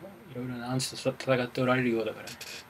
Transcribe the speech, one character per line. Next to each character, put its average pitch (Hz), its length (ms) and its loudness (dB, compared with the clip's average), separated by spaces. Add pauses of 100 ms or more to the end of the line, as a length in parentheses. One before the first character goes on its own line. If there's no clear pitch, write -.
(340)
ろ 123 100 -6
い 127 40 -4
ろ 127 80 -6
な 117 140 -6
ア 131 40 0
ン 131 40 4
チ 131 120 0
と 131 200 0
戦 127 340 4
っ 123 40 -4
て 135 120 -4
お 127 60 4
ら 127 100 6
れ 127 60 4
る 123 80 4
よ 113 120 2
う - 40 0
だ 107 60 -2
か 104 100 -10
ら 107 40 -10
ね。 - 60 -10 (380)